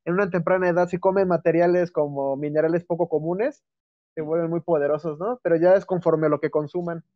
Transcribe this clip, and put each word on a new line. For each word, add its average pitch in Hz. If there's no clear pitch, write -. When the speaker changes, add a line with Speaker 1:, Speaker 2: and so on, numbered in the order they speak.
Speaker 1:
en 170
una 196
temprana 180
edad, 175
si 175
comen 190
materiales 175
como 139
minerales 156
poco 170
comunes, 175
se 160
Speaker 2:
Mm. 156
Speaker 1:
vuelven 165
muy 165
poderosos, 151
¿no? 226
Pero 165
ya 180
es 185
conforme 160
a 151
lo 147
que 151
consuman. 165